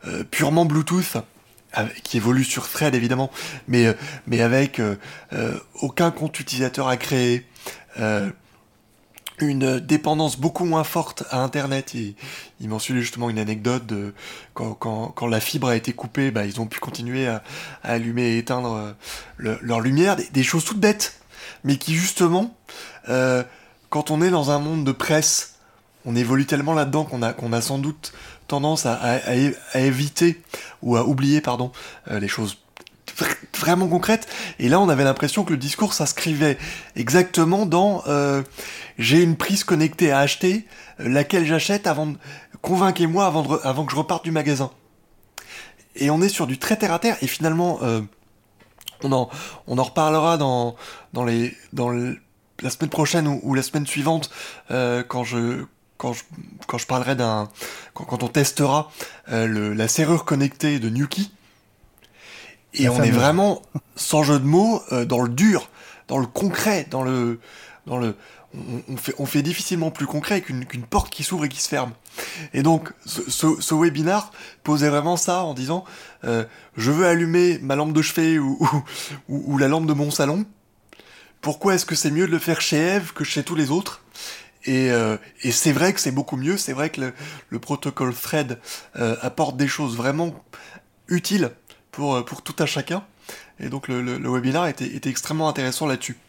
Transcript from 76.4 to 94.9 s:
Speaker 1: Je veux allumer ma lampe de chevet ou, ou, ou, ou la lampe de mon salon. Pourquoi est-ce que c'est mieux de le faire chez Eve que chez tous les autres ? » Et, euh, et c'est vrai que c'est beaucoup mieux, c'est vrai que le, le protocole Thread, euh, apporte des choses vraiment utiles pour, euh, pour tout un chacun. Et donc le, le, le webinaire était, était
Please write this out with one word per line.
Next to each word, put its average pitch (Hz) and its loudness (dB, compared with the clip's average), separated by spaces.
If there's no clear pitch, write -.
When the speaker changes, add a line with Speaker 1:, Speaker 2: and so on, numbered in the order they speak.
Speaker 1:
Je 117 2
veux 170 4
allumer 170 4
ma 135 -2
lampe 151 0
de 156 4
chevet 160 2
ou, 135 0
ou, 147 2
ou, 139 -4
ou 139 2
la 135 4
lampe 160 2
de 151 2
mon 147 0
salon. 156 0
Pourquoi 190 0
est-ce 180 0
que 160 -4
c'est 147 0
mieux 175 2
de 160 0
le 196 2
faire 165 0
chez - 2
Eve 175 0
que - -4
chez 143 -2
tous 175 -6
les 143 2
autres ? » - -4
Et, 131 2
euh, 113 2
et 123 0
c'est 151 2
vrai 165 4
que - -4
c'est 139 0
beaucoup 139 -2
mieux, 147 0
c'est 139 -4
vrai 147 -2
que 151 -10
le, 131 -4
le 113 -6
protocole 135 -4
Thread, 127 -4
euh, 117 0
apporte 135 -2
des 139 0
choses 131 -4
vraiment 143 -2
utiles 175 0
pour, 139 -2
euh, 123 0
pour 123 -12
tout - -12
un 160 2
chacun. 165 -4
Et 135 -8
donc 135 -8
le, 123 -2
le, 123 -4
le 135 -6
webinaire 127 0
était, 135 -4
était - -6